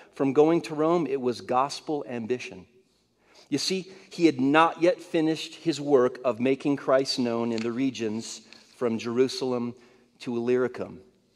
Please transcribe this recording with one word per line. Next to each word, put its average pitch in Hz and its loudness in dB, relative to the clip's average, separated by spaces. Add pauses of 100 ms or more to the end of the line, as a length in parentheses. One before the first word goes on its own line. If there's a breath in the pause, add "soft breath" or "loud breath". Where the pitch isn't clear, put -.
(140 loud breath)
from 139 0
going 156 6
to 160 -10
Rome? 160 2
It 135 -2
was 120 -2
gospel 135 -2
ambition. 117 -8 (840 soft breath)
You 139 -4
see, 190 -4 (200 loud breath)
he 170 2
had 131 4
not 160 4
yet 175 2
finished 156 -2
his 147 -4
work 127 4
of 117 -2
making 135 0
Christ 135 0
known 117 0
in 113 -2
the 117 -4
regions 113 -4 (340 loud breath)
from 113 -2
Jerusalem 120 -2 (460 soft breath)
to 120 -6
Illyricum. 120 -2 (360)